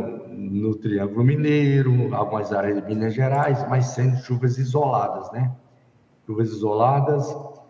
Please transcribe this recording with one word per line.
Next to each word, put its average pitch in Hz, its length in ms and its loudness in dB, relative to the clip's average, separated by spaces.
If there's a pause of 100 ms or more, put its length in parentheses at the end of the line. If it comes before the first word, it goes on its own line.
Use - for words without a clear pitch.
(280)
no 101 460 -2
Triângulo 104 500 0
Mineiro, 139 880 4
algumas 107 380 -2
áreas 101 240 0
de 98 100 -4
Minas 110 280 -2
Gerais, 135 560 0
mas 127 160 2
sendo 127 320 0
chuvas 123 400 -2
isoladas, 123 760 -2
né? 127 180 -2 (760)
Chuvas 110 240 -2
isoladas, 127 840 0 (360)